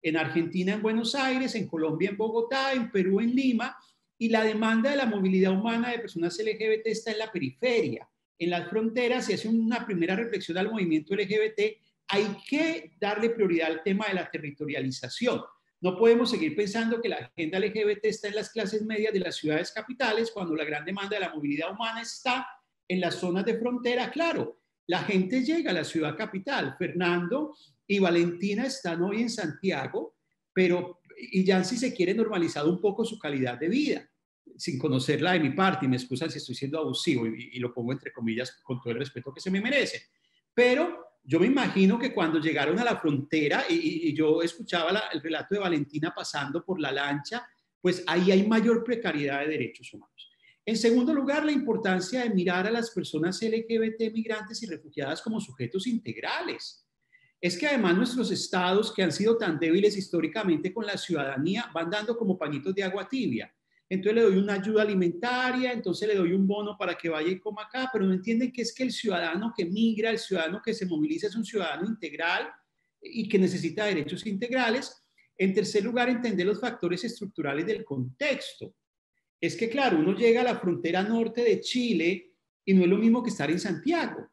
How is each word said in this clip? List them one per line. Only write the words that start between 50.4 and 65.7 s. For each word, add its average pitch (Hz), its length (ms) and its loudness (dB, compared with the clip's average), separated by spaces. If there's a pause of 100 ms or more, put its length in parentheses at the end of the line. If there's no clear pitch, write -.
En 220 100 0
segundo 247 380 4
lugar, 277 280 0
la 302 100 0
importancia 202 720 0
de 233 80 0
mirar 185 360 2
a 220 40 0
las 233 200 -2
personas 180 520 -2
L 226 240 -2
G 226 140 0
B 220 120 0
T, 226 180 -4
migrantes 220 520 -6
y 226 40 -10
refugiadas 147 560 -8
como 220 180 -4
sujetos 131 460 -6
integrales. 202 1000 -6 (540)
Es 180 160 0
que 302 120 -2
además 208 280 4
nuestros 240 340 0
estados, 185 600 0
que 196 100 0
han 160 100 2
sido 226 260 2
tan 175 200 0
débiles 196 380 4
históricamente 180 760 -2
con 220 120 -4
la 202 120 -4
ciudadanía, 156 760 -2
van 165 180 -4
dando 214 280 -2
como 196 200 0
pañitos 147 360 -4
de 196 80 -2
agua 190 260 -4
tibia. 151 420 -4 (360)
Entonces 190 280 0
le 233 80 6
doy 196 160 6
una 202 160 2
ayuda 214 260 2
alimentaria, 247 880 0